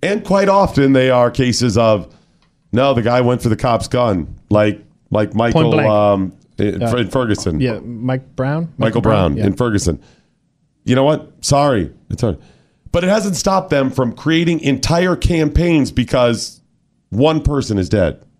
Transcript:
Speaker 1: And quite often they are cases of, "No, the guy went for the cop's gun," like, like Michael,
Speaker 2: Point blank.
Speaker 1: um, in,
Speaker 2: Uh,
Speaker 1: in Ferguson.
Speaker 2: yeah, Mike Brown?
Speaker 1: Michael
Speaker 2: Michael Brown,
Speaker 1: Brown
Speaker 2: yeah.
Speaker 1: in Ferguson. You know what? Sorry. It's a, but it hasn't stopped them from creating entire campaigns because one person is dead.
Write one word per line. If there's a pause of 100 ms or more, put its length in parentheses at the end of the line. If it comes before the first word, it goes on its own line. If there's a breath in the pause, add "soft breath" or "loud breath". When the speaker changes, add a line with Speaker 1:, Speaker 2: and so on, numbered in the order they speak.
Speaker 1:
And
quite
often
they
are
cases
of, (580 soft breath)
"No,
the
guy
went
for
the
cop's
gun," (100)
like, (300)
like
Michael,
Speaker 2:
Point
blank.
Speaker 1:
um, (260)
in,
Speaker 2:
Uh,
Speaker 1:
in
Ferguson.
Speaker 2:
yeah,
Mike
Brown?
Speaker 1:
Michael
Speaker 2:
Michael
Brown,
Speaker 1:
Brown
Speaker 2:
yeah.
Speaker 1:
in
Ferguson. (840 soft breath)
You
know
what? (100)
Sorry. (200)
It's
a, (540 soft breath)
but
it
hasn't
stopped
them
from
creating
entire
campaigns
because (480)
one
person
is
dead. (160)